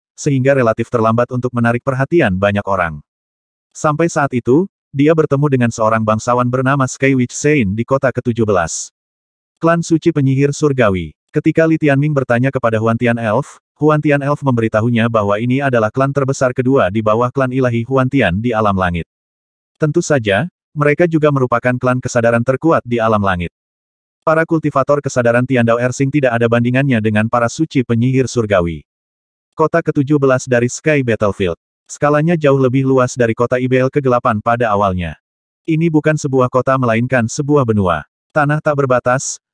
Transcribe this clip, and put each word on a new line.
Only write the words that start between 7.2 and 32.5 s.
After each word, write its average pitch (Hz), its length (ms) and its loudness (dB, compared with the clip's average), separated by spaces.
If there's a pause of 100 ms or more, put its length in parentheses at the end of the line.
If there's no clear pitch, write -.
Sein 120 440 0
di 113 80 -4
kota 135 240 0
ketujuh 120 320 -2
belas. 92 480 -2 (720)
Klan 165 240 0
Suci 165 240 0
Penyihir 139 400 0
Surgawi. 110 640 0 (160)
Ketika 156 320 0
Li 160 160 2
Tianming 143 320 2
bertanya 131 400 0
kepada 113 320 -2
Huan 117 160 0
Tian 120 160 0
Elf, 117 480 -4 (160)
Huan 151 240 2
Tian 143 160 2
Elf 139 240 -4
memberitahunya 117 640 0
bahwa 104 320 0
ini 127 240 -2
adalah 117 320 0
klan 135 160 0
terbesar 135 400 0
kedua 123 400 0
di 110 160 -2
bawah 117 240 2
klan 127 240 -2
ilahi 117 320 -2
Huan 131 240 0
Tian 107 320 0
di 120 80 -2
alam 107 240 0
langit. 87 320 -2 (720)
Tentu 156 240 0
saja, 117 480 -2 (240)
mereka 147 320 2
juga 151 240 2
merupakan 123 480 0
klan 127 240 0
kesadaran 117 400 0
terkuat 135 400 0
di 120 160 -4
alam 110 240 2
langit. 90 320 -2 (720)
Para 160 160 2
kultivator 147 560 0
kesadaran 123 480 0
Tiandao 120 320 2
Ersing 127 320 -2
tidak 135 240 0
ada 117 160 0
bandingannya 123 480 0
dengan 110 320 0
para 120 160 0
suci 147 400 -2
penyihir 123 400 0
surgawi. 90 560 -2 (720)
Kota 160 260 0
ketujuh 147 380 0
belas 127 320 0
dari 120 160 2
Sky 143 400 -2
Battlefield. 101 500 -2 (340)
Skalanya 151 480 0
jauh 139 220 2